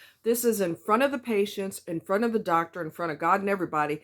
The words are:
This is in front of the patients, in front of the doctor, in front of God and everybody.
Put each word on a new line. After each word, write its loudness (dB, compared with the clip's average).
This 0
is 2
in 0
front 2
of 4
the -4
patients, -2
in -6
front 0
of 0
the 2
doctor, 0
in -8
front -6
of -8
God 4
and -4
everybody. -2